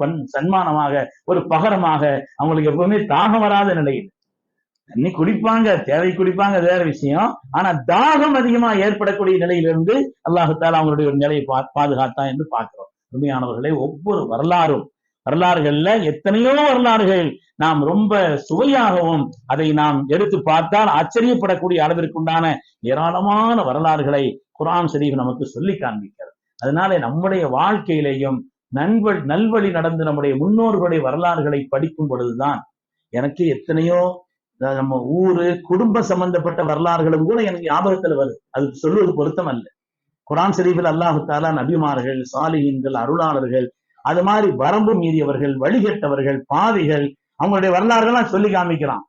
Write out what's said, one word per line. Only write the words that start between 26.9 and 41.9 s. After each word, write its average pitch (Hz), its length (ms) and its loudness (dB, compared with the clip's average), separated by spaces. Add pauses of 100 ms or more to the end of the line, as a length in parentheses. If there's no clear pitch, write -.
நம்முடைய 175 380 -2 (160)
வாழ்க்கையிலேயும் 147 800 -2 (400)
நன்வழி-, 202 440 0 (100)
நல்வழி 208 460 0
நடந்து 160 300 -2
நம்முடைய 143 240 0 (100)
முன்னோர்களுடைய 190 680 0
வரலாறுகளை 151 520 0 (140)
படிக்கும் 156 380 -2
பொழுதுதான், 123 480 -4 (580)
எனக்கு 143 260 -2 (120)
எத்தனையோ, 165 440 0 (580)
அதாவது 135 240 -4
நம்ம 135 140 -2 (240)
ஊரு, 175 260 2 (240)
குடும்ப 214 400 2
சம்பந்தப்பட்ட 180 500 -2 (100)
வரலாறுகளும் 160 580 2
கூட 233 140 2
எனக்கு 175 280 -4
ஞாபகத்துல 180 520 0
வருது. - 160 -4 (180)
அது 139 260 -2
சொல்வது 185 380 2
பொருத்தம் 160 320 -2
அல்ல. 117 140 -8 (600)
குர்ஆன் 175 300 0
ஷரீஃபில் 175 340 2
அல்லாஹு 160 280 0 (100)
தஆலா 151 200 -2 (100)
நபிமார்கள், 135 600 -2 (120)